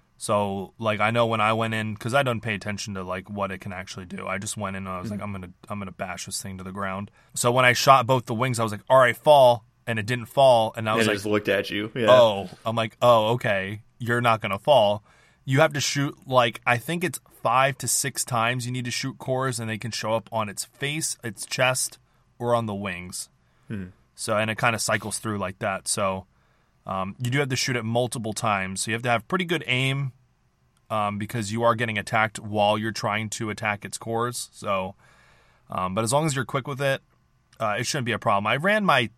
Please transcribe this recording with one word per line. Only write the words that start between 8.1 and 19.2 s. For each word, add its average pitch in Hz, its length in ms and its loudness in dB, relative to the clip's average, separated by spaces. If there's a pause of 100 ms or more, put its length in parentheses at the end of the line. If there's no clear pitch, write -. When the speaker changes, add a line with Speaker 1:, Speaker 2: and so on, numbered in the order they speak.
Speaker 1:
the 117 80 -6
wings, 120 260 -2
I 117 40 0
was 104 80 0
like, 101 180 -10
"All 131 100 8
right, 120 180 6
fall," 131 480 6 (200)
and 113 140 -2
it 104 60 -6
didn't 120 220 -4
fall, 120 500 6
and 110 100 -4
I 110 60 2
Speaker 2:
And 113 60 2
Speaker 1:
was 110 80 2
Speaker 2:
it - 20 2
Speaker 1:
like, 104 80 2
Speaker 2:
just 101 80 -10
looked 104 240 0
at 98 200 0
you. 104 240 -6
Yeah. 120 160 0
Speaker 1:
"Oh." 104 400 6 (160)
I'm 113 100 -4
like, 113 260 -4
"Oh, 117 320 6
okay, 104 480 -2 (180)
you're 120 220 -2
not 113 200 4
gonna 101 180 -4
fall." 107 440 4 (420)
You 135 140 2
have 156 140 4
to 139 80 -4
shoot, 143 340 -2 (100)
like, 120 400 2
I 123 120 4
think 165 260 -4
it's 160 160 -4 (220)
five 131 380 2
to 123 100 -8
six - 340 -2
times 120 420 -2
you 123 60 -6
need 127 140 -6
to 120 60 -6
shoot - 260 -6
cores, 131 420 -4